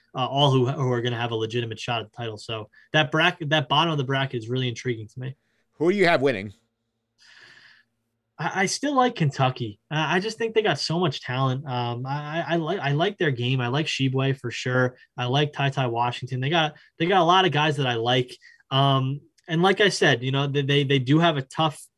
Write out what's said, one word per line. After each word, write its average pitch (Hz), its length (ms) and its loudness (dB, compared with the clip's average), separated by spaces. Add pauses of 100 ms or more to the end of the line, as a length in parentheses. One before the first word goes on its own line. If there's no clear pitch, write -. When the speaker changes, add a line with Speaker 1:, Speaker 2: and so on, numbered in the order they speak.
(160)
Speaker 1:
uh, 131 100 -2
all 139 260 4
who, 131 140 4
who 135 260 -2
are 120 100 0
gonna 120 160 -4
have 117 140 -4
a 117 40 -4
legitimate 110 440 -4
shot 117 220 -6
at 110 100 -16
the - 60 -18
title. 113 200 -10
So 110 320 -12 (240)
that 151 180 2
bracket, 165 380 0
that 151 200 0
bottom 160 220 2
of 147 80 -2
the 131 40 -4
bracket 135 380 -2
is 110 80 -12
really 127 180 -2
intriguing 113 400 -6
to - 120 -16
me. 131 160 -12 (380)
Speaker 2:
Who 165 180 2
do 208 60 -2
you 185 100 4
have 156 160 4
winning? 107 300 -2 (1900)
Speaker 1:
I, 185 220 -2
I 196 40 2
still 277 300 -2
like 247 200 4
Kentucky. 131 640 -2 (120)
I, 156 240 0
I 185 40 2
just 214 200 -6
think 226 160 -2
they 220 80 4
got 160 160 0
so 165 200 -2
much 165 220 -2
talent. 131 460 -2
Um, 123 400 -4
I, 147 400 -6
I, 160 60 -2
I - 20 2
like, 170 240 -2
I 143 140 -2
like 185 260 0
their 160 120 0
game. 123 300 -2
I 120 60 -2
like 143 180 -2
Sheboy 135 540 -2
for 120 100 -8
sure. 127 460 0 (200)
I 123 100 -6
like 143 280 0
Ty 139 160 0
Ty 135 180 -2
Washington. 120 520 -4
They 131 100 -4
got, 160 240 0 (240)
they 170 80 0
got 190 160 4
a - 20 4
lot 185 220 6
of 165 60 2
guys 147 260 2
that 139 80 0
I 123 80 0
like. 123 420 0 (360)
Um, 135 500 2 (280)
and 165 120 0
like 190 180 4
I 208 80 6
said, 127 360 2
you 131 80 -2
know, 139 140 0
they, 143 160 0
they, 143 220 2
they 139 160 2
do 135 200 4
have 165 180 4
a 127 60 -2
tough - 380 -2 (160)